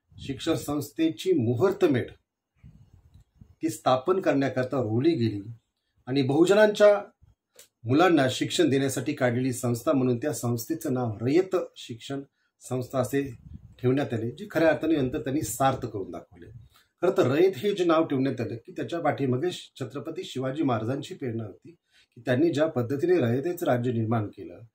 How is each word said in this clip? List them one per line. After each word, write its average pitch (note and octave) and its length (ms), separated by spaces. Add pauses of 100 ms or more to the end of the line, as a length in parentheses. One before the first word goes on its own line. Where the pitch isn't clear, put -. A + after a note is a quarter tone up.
(180)
शिक्षण D3+ 380
संस्थेची D#3+ 760
मुहूर्तमेढ D3+ 800 (1300)
ती - 280
स्थापन F3+ 520
करण्याकरता C#3 600
रोवली A#2 300
गेली A2 300 (680)
आणि C#3 140
बहुजनांच्या G3+ 800 (840)
मुलांना C#3+ 460
शिक्षण C#3+ 400
देण्यासाठी C#3 440
काढलेली B2+ 400
संस्था A#2+ 380
म्हणून B2+ 260
त्या C#3+ 160
संस्थेचं B2+ 600
नाव A#2+ 280
रयत E3+ 340 (220)
शिक्षण C#3 440 (480)
संस्था B2+ 300
असे B2+ 380 (440)
ठेवण्यात C3 320
आले, A2+ 180
जे G#3 200
खऱ्या D#3+ 180
अर्थाने D#3 260
नंतर C#3 240
त्यांनी C#3 220
सार्थ C3 440
करून F#2+ 260
दाखवले. E2+ 340 (560)
खरं F3+ 160
तर B2+ 140
रयत F3+ 240
हे G3+ 200
जे F3+ 80
नाव D#3+ 240
ठेवण्यात C3 340
आलं A#2 140
की - 160
त्याच्या E3 280
पाठीमागे C#3 520
छत्रपती - 720
शिवाजी C3 400
महाराजांची C#3+ 520
प्रेरणा A2+ 280
होती - 280 (440)
की A#2+ 60
त्यांनी C3+ 280
ज्या D3+ 180
पद्धतीने D3+ 500
रयतेचं C#3 480
राज्य B2 260
निर्माण G#2+ 360
केलं F2 320 (160)